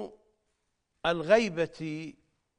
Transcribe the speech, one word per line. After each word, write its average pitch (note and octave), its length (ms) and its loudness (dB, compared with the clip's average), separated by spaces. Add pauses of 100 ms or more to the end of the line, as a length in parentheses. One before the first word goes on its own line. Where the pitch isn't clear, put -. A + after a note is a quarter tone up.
(1040)
الغيبة D#3+ 1080 0 (460)